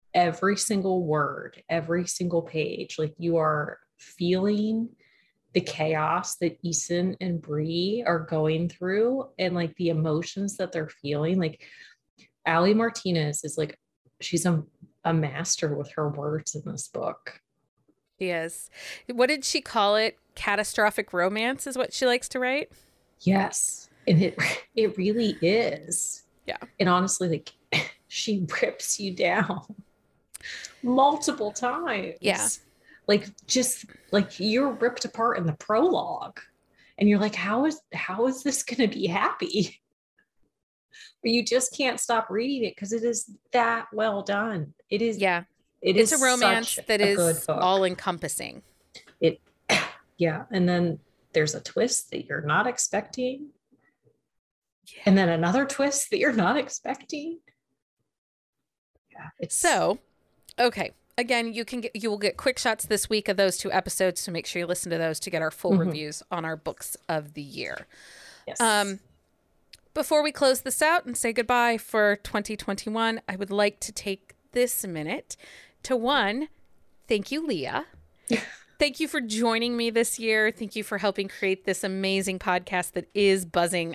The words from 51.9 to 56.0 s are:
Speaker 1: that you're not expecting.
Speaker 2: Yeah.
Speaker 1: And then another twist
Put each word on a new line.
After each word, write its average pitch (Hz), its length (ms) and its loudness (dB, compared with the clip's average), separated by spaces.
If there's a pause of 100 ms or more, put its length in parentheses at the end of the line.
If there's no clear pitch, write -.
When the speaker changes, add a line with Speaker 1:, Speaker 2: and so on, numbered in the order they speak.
Speaker 1:
that - 160 -8
you're 143 160 -6
not 165 240 2
expecting. 254 800 -4 (1400)
Speaker 2:
Yeah. - 200 -20
Speaker 1:
And 190 120 8
then 185 100 6
another 170 360 2
twist 277 460 -2